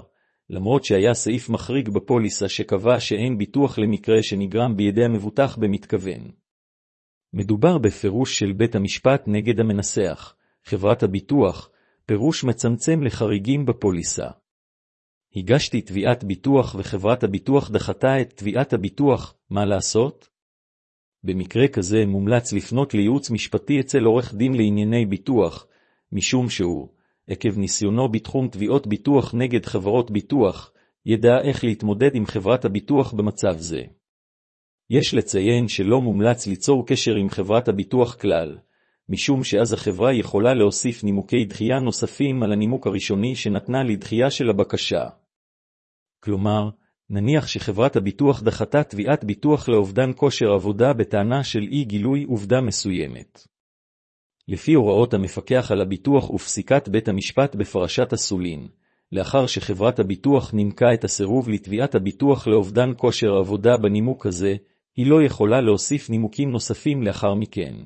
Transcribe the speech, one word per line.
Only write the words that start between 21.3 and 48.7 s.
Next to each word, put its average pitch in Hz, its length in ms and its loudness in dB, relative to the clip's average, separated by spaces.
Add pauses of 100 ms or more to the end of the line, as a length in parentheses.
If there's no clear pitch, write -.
כזה 107 380 0
מומלץ 101 480 0
לפנות 123 400 -2
לייעוץ 113 360 0
משפטי 123 500 -2
אצל 135 240 0
עורך 120 300 2
דין 123 200 0
לענייני 107 520 2
ביטוח, 98 600 -2 (440)
משום 120 380 0
שהוא, 87 400 -4 (380)
עקב 95 300 -4
ניסיונו 104 520 0
בתחום 123 380 -2
תביעות 117 400 -2
ביטוח 123 480 0
נגד 120 300 0
חברות 110 460 -2
ביטוח, 104 600 0 (340)
ידע 120 360 4
איך 135 220 -2
להתמודד 113 520 0
עם 110 100 -2
חברת 110 400 0
הביטוח 117 480 0
במצב 104 440 -2
זה. 80 260 -8 (1040)
יש 117 240 2
לציין 117 540 2
שלא 104 340 2
מומלץ 117 460 0
ליצור 120 400 0
קשר 123 280 0
עם 98 140 0
חברת 107 380 0
הביטוח 120 480 0
כלל, 82 420 -2 (520)
משום 123 340 0
שאז 104 300 0
החברה 107 400 0
יכולה 110 400 2
להוסיף 117 500 0
נימוקי 104 420 0
דחייה 120 340 -2
נוספים 131 640 -2
על 104 80 0
הנימוק 107 360 0
הראשוני 104 480 -2
שנתנה 120 480 -2
לדחייה 117 480 0
של 131 180 0
הבקשה. 98 600 -2 (1120)
כלומר, 104 500 -2 (400)
נניח 131 380 0
שחברת 113 480 0
הביטוח 110 480 2
דחתה 110 400 2